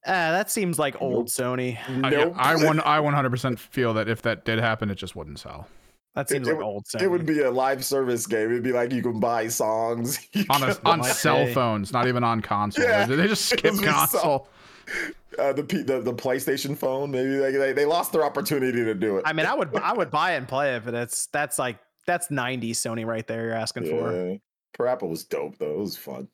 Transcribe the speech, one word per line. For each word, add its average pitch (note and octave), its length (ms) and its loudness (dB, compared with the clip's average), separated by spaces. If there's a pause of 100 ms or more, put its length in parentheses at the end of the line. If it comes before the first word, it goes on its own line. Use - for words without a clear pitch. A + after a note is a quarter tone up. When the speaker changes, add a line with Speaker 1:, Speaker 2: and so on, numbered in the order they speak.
Speaker 1:
that F3+ 460 0
seems F3 280 0
like C#3+ 220 0
old C3 140 0
Speaker 2:
Nope. A#2+ 140 0
Speaker 1:
Sony. B2+ 480 -2 (120)
Speaker 3:
Uh, C3 200 0
yeah, D3 160 4
Speaker 2:
Nope. F3 120 0
Speaker 3:
I C3+ 180 4 (100)
one, D#3 160 4
I D3+ 200 4
one D3 140 2
hundred C3+ 160 2
percent B2 280 -2
feel A#2 360 0
that A2 140 0
if A2+ 140 -2
that A2 220 -2
did A2+ 140 0
happen, A2 320 0
it F#2+ 60 -4
just - 200 -12
wouldn't D2+ 240 -12
sell. C#2+ 260 -14 (480)
Speaker 1:
That C3+ 120 -4
Speaker 2:
It, - 80 -8
Speaker 1:
seems B2+ 140 -2
Speaker 2:
it - 20 0
Speaker 1:
like - 80 0
Speaker 2:
would, G2+ 80 -4
Speaker 1:
old G2+ 180 -6 (160)
Speaker 2:
it F#3 100 2
would F3 120 0
Speaker 1:
Sony. D#3+ 40 -4
Speaker 2:
be D3+ 140 2
a C3 100 4
live C3 340 0
service B2 420 0
game. A2 240 0
It'd A#2+ 120 0
be B2+ 100 0
like, A#2+ 200 2
you B2 100 0
can A#2+ 180 -2
buy A#2 280 2
songs. A#2 760 0
<laughs> - 80 -20
You G3+ 160 2
Speaker 3:
On C#3 120 2
a, F#3+ 120 2
Speaker 2:
can - 120 -4
Speaker 3:
on E3 120 4
Speaker 1:
Might B2 160 0
Speaker 3:
cell C#3+ 320 2
Speaker 1:
be. A#2+ 80 -4
Speaker 3:
phones, A2 380 0
not B2 160 2
even B2 160 2
on A2+ 180 2
console. G#2 420 0
Speaker 2:
Yeah. G#3+ 220 4
Speaker 3:
They, B2+ 100 2
they F3 100 4
just - 260 0
Speaker 2:
<laughs> - 20 4
It - 40 2
Speaker 3:
skip E3+ 140 4
Speaker 2:
would G3+ 80 0
be G3 60 2
so D#3 60 4
Speaker 3:
console. D3 560 2 (880)
Speaker 2:
Uh, C#3 160 2
the C#3+ 100 -2
P-, D3 180 -2
the, C3 180 0
the A#2+ 120 -2
PlayStation C3+ 640 -2
phone, C#3 340 -2
maybe C3+ 260 0
they, C3+ 160 2
they, C3+ 200 2
they C#3+ 140 4
lost E3+ 260 2
their D#3+ 120 4
opportunity C3 600 0
to A2 100 0
do G2+ 220 0
it. F#2+ 80 0
Speaker 1:
I D#3 80 2
mean, D#3 140 0
I A3+ 80 2
would, F3 220 -2
I E3+ 180 0
would E3+ 160 -2
buy E3+ 240 0
it D3 40 -2
and B2+ 100 -6
play C3+ 280 0
it, A2 80 -8
but A#2+ 80 -4
it's, A#2+ 340 -4
that's D3 320 -4
like, B2+ 200 -2 (280)
that's F3 240 -2
nineties B2 500 -2
Sony A2+ 260 -4
right A2+ 200 -4
there A2+ 200 -4
you're A2+ 80 -2
asking A2 320 -4
for. D#2+ 260 0 (200)
Speaker 2:
Yeah. G2+ 40 -6 (400)
Parappa A#2+ 320 -2
was D#2+ 160 -6
dope, D2 320 -6
though. D2+ 160 -4
It D#2 60 -2
was F#2+ 180 -6
fun. C2 380 -12